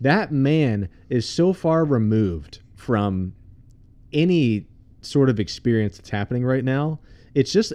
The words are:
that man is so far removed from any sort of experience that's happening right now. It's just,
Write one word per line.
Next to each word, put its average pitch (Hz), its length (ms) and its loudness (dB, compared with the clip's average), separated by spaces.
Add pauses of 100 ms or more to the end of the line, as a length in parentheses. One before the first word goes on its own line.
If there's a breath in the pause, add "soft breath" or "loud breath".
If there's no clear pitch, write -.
that 156 320 2
man 135 560 0 (200 soft breath)
is 123 180 -2
so 180 260 2
far 165 320 0
removed 107 760 0 (160)
from 98 580 -2 (800)
any 151 560 0 (340)
sort 135 280 2
of 107 100 0
experience 107 580 -2
that's - 120 -20
happening 113 340 -4
right 131 200 -2
now. 143 360 -2 (340 soft breath)
It's 135 180 0
just, 214 240 0